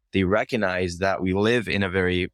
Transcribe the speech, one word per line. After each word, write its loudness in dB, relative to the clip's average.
they 2
recognize 0
that 0
we 0
live 2
in -2
a 0
very 0